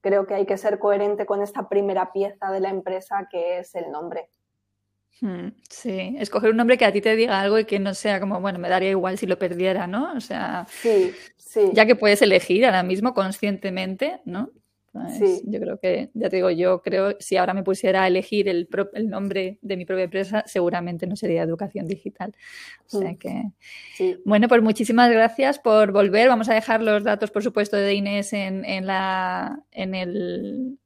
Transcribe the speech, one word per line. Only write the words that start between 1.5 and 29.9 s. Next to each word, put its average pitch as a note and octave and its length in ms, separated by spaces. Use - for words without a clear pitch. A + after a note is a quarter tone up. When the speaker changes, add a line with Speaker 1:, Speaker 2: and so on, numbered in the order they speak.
Speaker 1:
primera G3 420
pieza G3 400
de F#3+ 80
la F#3+ 100
empresa, F#3+ 640
que F3 280
es - 160
el E3+ 160
nombre. E3 360
Speaker 2:
Hmm, F3+ 300
sí, F#3+ 480
escoger G#3+ 320
un A3+ 80
nombre A#3+ 220
que A#3 60
a G3+ 60
ti G3+ 100
te A3 140
diga A3 240
algo G3+ 200
y G#3+ 60
que G3+ 140
no G3 140
sea G3 260
como, F#3 220
"Bueno, F#3+ 160
me F3 120
daría F#3 200
igual F#3 300
si - 80
lo F#3 100
perdiera", F#3 480
¿no? B3+ 300
O B3 60
sea, - 440
Speaker 1:
Sí, G3 320
sí. G3+ 360
Speaker 2:
ya G#3+ 120
que A3+ 100
puedes G#3 280
elegir F#3 420
ahora F#3 160
mismo G3 320
conscientemente, F#3+ 1120
¿no? G3 240
Pues - 280
Speaker 1:
Sí. F#3+ 260
Speaker 2:
yo G#3 140
creo - 200
que, F#3 360
ya A3 140
te F#3+ 80
digo, F#3 120
yo F3+ 320
creo, G3 380
si - 180
ahora F#3 160
me G3 100
pusiera F#3+ 400
a F#3 40
elegir F#3+ 420
el E3+ 180
pro-, G3+ 260
el A3 160
nombre G3 520
de G3 160
mi F3 80
propia F#3 200
empresa, G3 420
seguramente F3 600
no F#3+ 80
sería E3 280
Educación E3 440
Digital. G#3 460
O G#3+ 120
sea F#3+ 120
Speaker 1:
Mm. F#3+ 60
Speaker 2:
que, - 260
Speaker 1:
Sí. F#3 300
Speaker 2:
bueno, G#3+ 240
pues A#3 140
muchísimas A3+ 480
gracias A#3 480
por G#3+ 340
volver. G3+ 360
Vamos A3+ 200
a A#3 60
dejar A3 260
los G#3+ 240
datos, G#3 260
por G#3 120
supuesto, G#3 340
de G3+ 160
Inés G3+ 400
en, F#3+ 320
en F#3+ 200
la, F#3+ 760
en F#3+ 240